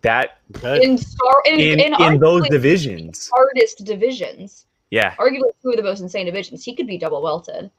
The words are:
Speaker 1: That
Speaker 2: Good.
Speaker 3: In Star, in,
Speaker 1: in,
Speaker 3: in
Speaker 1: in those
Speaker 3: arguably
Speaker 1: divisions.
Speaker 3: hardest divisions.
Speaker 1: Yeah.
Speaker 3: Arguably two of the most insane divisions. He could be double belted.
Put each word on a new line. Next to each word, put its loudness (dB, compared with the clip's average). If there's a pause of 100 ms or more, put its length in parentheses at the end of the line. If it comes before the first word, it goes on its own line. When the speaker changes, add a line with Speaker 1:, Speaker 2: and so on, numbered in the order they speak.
Speaker 1:
That 0 (140)
Speaker 2:
Good. 0
Speaker 3:
In 2
Star, 2
in, 2
Speaker 1:
in, 4
Speaker 3:
in 2
Speaker 1:
in 4
those 4
Speaker 3:
arguably -2
Speaker 1:
divisions. 0
Speaker 3:
hardest 2
divisions. -6 (240)
Speaker 1:
Yeah. 0
Speaker 3:
Arguably 0 (120)
two -4
of -2
the -2
most -6
insane -8
divisions. -10
He -12
could -6
be -10
double -6
belted. -8